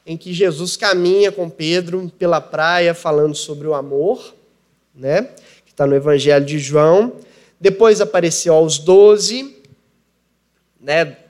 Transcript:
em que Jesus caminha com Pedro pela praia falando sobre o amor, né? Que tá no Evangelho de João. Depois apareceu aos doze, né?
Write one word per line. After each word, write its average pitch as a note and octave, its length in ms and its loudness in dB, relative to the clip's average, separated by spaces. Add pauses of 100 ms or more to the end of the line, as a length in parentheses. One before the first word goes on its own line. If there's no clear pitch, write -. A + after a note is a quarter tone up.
em E3 120 -12
que F3+ 160 -14
Jesus F3 440 -2
caminha F#3+ 540 0
com F3+ 200 -8
Pedro E3+ 680 -6
pela E3+ 220 0
praia E3+ 520 -2
falando D3+ 420 -2
sobre D3 320 -12
o D#3 80 -4
amor, C#3+ 600 -6 (600)
né? D3 360 -4 (340)
Que - 100 -20
tá C#3+ 120 -2
no C#3 80 2
Evangelho C#3+ 500 2
de D3 140 -6
João. D#3 580 2 (440)
Depois G3 400 2
apareceu F3 520 -2
aos D#3 260 2
doze, G#3 800 4 (1200)
né? D3 380 -4 (140)